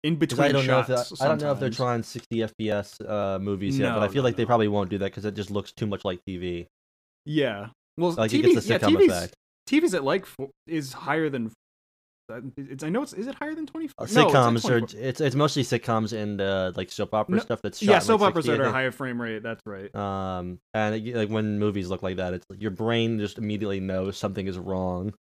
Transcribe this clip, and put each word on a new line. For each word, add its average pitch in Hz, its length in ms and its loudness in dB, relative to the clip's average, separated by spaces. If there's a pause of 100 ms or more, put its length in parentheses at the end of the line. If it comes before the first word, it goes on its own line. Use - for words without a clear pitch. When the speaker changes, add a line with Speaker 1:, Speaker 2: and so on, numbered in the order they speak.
Speaker 1:
In 165 140 2
Speaker 2:
'Cause 143 200 2
I 143 100 6
Speaker 1:
between 139 40 4
Speaker 2:
don't 135 140 4
know 131 140 6
if 113 60 -2
Speaker 1:
shots 123 240 -2
Speaker 2:
that, - 140 -4
I 143 40 4
don't 151 120 2
know 147 120 0
if 127 80 0
they're 135 100 0
Speaker 1:
sometimes. 113 60 -6
Speaker 2:
trying 123 260 0
sixty - 400 -4
F 107 160 -4
P 107 120 -2
S, 104 300 -4
uh, 101 400 -2
movies 101 380 0
yet, 131 160 2
but 107 60 2
Speaker 1:
No, 107 60 4
Speaker 2:
I - 20 0
feel 131 140 0
Speaker 1:
no, 127 60 4
Speaker 2:
like 117 80 0
they 117 80 2
Speaker 1:
no. - 20 0
Speaker 2:
probably 113 220 4
won't 101 220 0
do 101 80 -2
that 98 140 -2
'cause 101 120 -10
it 104 100 -4
just 101 160 -8
looks 101 220 -4
too - 140 -4
much 98 180 -6
like 92 220 -4
T 95 100 -8
V. 87 300 -6 (600)
Speaker 1:
Yeah. 120 440 -2 (260)
Well, 170 160 0
Speaker 2:
Like, 113 200 2
it - 40 2
Speaker 1:
T 311 60 4
Vs, 359 120 8
Speaker 2:
gets 220 120 2
the 226 60 2
Speaker 1:
yeah, 185 60 4
Speaker 2:
sitcom - 100 2
Speaker 1:
T - 80 6
Vs, 330 200 8
Speaker 2:
effect. 87 180 -6 (320)
Speaker 1:
T 294 140 4
Vs 302 140 2
at, 147 100 0
like, 175 200 0
fo-, 135 260 -12 (160)
is 151 260 -6
higher 156 360 -2
than, 120 220 -4 (800)
uh, 120 80 -12 (160)
it's, 139 280 -12
I 156 60 -4
know 233 120 0
it's, 277 100 -10
is 214 140 -6
it 269 80 -8
higher 302 200 -6
than 311 120 -8
twenty-four? 320 320 -10
Speaker 2:
Uh, - 60 -6
Speaker 1:
No, - 40 -8
it's 160 80 2
at 165 160 8
Speaker 2:
sitcoms 120 380 4
are, 117 100 4
Speaker 1:
twenty-four. 113 280 -6
Speaker 2:
it's, 127 120 -6
it's 139 160 2
mostly 147 280 2
sitcoms 113 520 0
and, 104 240 -4
uh, 95 360 0
like, 95 160 -6
soap - 200 -4
opera 107 240 0
Speaker 1:
No, 233 60 2
Speaker 2:
stuff - 180 -4
that's - 220 -6
Speaker 1:
yeah, 202 120 6
Speaker 2:
shot 175 80 6
in, - 40 -4
Speaker 1:
soap 220 140 4
Speaker 2:
like, 202 100 6
Speaker 1:
operas 165 140 0
Speaker 2:
sixty, 151 80 2
I - 40 4
Speaker 1:
that 135 60 2
are - 40 2
Speaker 2:
think. 123 80 0
Speaker 1:
higher 131 180 0
frame 123 280 -6
rate, 110 220 -6
that's 113 240 -8
right. 98 300 -12
Speaker 2:
Um, 95 640 -4 (160)
and 107 200 0
it, 113 220 -6
like, 107 120 0
when 107 300 0
movies 101 300 0
look 92 160 -4
like 92 140 -2
that, 90 160 -4
it's 87 140 -10
like 98 140 -14
your 107 80 -2
brain 113 480 0
just 101 180 -4
immediately 104 440 -4
knows 95 360 -4
something 98 300 -4
is 92 120 -6
wrong. 92 540 -4 (120)